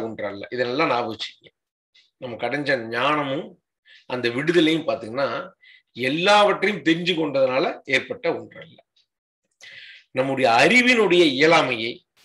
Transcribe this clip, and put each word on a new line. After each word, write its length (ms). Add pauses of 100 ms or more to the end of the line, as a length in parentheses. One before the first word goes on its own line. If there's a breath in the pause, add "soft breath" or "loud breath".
ஒன்றல்ல. 500
இதெல்லாம் 420
ஞாபகம் 220
வச்சுக்கோங்க. 380 (680 soft breath)
நமக்கு 260
அடைஞ்ச 300 (120)
ஞானமும் 580 (640 soft breath)
அந்த 200
விடுதலையும் 580
பாத்தீங்கன்னா 400 (680 soft breath)
எல்லாவற்றையும் 880
தெரிஞ்சு 300
கொண்டதுனால 500 (220)
ஏற்பட்ட 440
ஒன்றல்ல. 480 (1400 loud breath)
நம்முடைய 400
அறிவினுடைய 760
இயலாமையை, 640 (340)